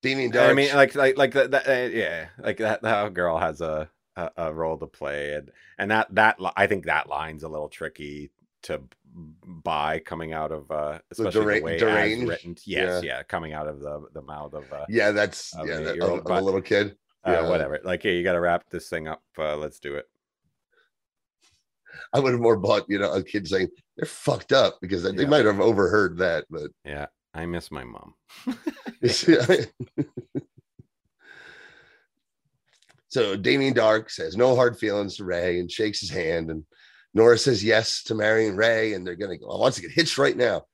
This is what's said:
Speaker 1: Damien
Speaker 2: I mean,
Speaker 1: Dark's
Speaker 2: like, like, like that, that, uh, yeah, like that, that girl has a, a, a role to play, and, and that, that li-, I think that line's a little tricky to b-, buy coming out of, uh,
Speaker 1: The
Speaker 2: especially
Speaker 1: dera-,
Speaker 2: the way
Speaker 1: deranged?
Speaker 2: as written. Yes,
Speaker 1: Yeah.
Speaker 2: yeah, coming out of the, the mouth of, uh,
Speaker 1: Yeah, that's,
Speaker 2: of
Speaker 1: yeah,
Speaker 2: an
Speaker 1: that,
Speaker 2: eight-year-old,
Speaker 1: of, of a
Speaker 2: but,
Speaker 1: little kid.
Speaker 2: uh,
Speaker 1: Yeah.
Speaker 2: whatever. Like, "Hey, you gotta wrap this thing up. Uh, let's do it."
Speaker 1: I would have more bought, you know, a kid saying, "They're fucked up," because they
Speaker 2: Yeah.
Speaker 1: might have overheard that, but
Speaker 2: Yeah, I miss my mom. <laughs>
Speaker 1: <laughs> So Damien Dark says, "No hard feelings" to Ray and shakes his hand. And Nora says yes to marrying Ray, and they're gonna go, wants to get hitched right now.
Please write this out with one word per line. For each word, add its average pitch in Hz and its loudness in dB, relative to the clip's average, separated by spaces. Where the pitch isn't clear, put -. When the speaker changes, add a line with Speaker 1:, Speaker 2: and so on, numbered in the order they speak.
Speaker 1:
Damien 127 -2
Speaker 2:
I 123 6
mean, 139 4
Speaker 1:
Dark's 139 6
Speaker 2:
like, 135 4
like, 135 2
like 135 4
that, - -
that, 139 2
uh, 127 2
yeah, 82 -2
like 107 -4
that, 110 -2
that 104 0
girl 87 0
has 80 -2
a, 78 -4
a, 85 -8
a 80 -4
role 80 -4
to 80 -12
play, 73 -8
and, 71 -12
and 101 -2
that, 110 2
that 107 4
li-, 90 -4
I 98 4
think 95 -2
that 76 -2
line's 76 -8
a 78 -12
little 76 -10
tricky 73 -12
to - -8
b-, 69 -14
buy 80 -4
coming 82 -10
out 78 -6
of, 73 -12
uh, 76 -6
Speaker 1:
The - -8
Speaker 2:
especially 101 0
Speaker 1:
dera-, 104 0
Speaker 2:
the 80 -6
way 82 -4
Speaker 1:
deranged? 107 0
Speaker 2:
as 117 -4
written. 85 -8
Yes, 90 -2
Speaker 1:
Yeah. 65 -6
Speaker 2:
yeah, 69 -12
coming 80 -8
out 76 -8
of 73 -10
the, 73 -12
the 78 -14
mouth 73 -14
of, 71 -14
uh, 71 -10
Speaker 1:
Yeah, 107 2
that's, 104 -2
Speaker 2:
of 78 -8
Speaker 1:
yeah, 82 -6
Speaker 2:
an 78 -6
Speaker 1:
that, 80 -4
Speaker 2:
eight-year-old, 95 -2
Speaker 1:
of, - -
of - -14
a - -8
Speaker 2:
but, 95 0
Speaker 1:
little 95 0
kid. 104 0
Speaker 2:
uh, 90 2
Speaker 1:
Yeah. 82 2
Speaker 2:
whatever. 76 0
Like, 90 -4
"Hey, 95 2
you 87 -2
gotta 87 2
wrap 87 0
this - -10
thing 78 -8
up. 76 -10
Uh, 76 -4
let's 76 -10
do 71 -8
it." 71 -10
Speaker 1:
I 139 2
would 135 4
have 120 0
more 117 6
bought, 101 0
you 101 0
know, 95 2
a 92 0
kid 101 -6
saying, 92 0
"They're - -4
fucked - -2
up," 117 4
because 90 -4
they 95 0
Speaker 2:
Yeah. 143 0
Speaker 1:
might 139 6
have 101 2
overheard 98 4
that, 85 0
but 76 -10
Speaker 2:
Yeah, 73 -8
I 82 -10
miss 85 -8
my 69 -12
mom. 58 -18
<laughs> 254 -6
Speaker 1:
<laughs> 120 2
So 104 0
Damien 131 2
Dark 110 4
says, 85 -8
"No 127 6
hard 120 4
feelings" 101 -2
to 101 -10
Ray 90 0
and 87 -6
shakes 107 -2
his 92 -8
hand. 82 -2
And 78 -8
Nora 113 8
says 110 0
yes 110 2
to 113 -6
marrying 107 2
Ray, 110 2
and 92 -8
they're 90 -8
gonna 95 -8
go, - -18
wants 113 0
to - -10
get 87 -12
hitched 160 0
right 139 2
now. 110 0